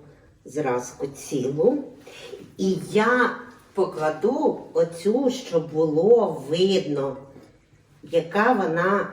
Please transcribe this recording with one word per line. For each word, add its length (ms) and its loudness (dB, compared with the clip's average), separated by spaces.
зразку 640 -4
цілу. 760 -2
І 220 0
я 460 2
покладу 880 0
оцю, 560 2
щоб 420 -4
було 760 4
видно, 680 0
яка 500 0
вона 600 0